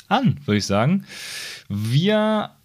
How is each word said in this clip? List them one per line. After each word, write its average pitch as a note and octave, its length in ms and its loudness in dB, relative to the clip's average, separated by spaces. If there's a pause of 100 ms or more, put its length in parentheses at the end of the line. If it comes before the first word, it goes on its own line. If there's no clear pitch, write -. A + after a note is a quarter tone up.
an, G3 360 2
würd G#2 120 2
ich G2 80 0
sagen. C3+ 400 2 (640)
Wir G3 840 0 (140)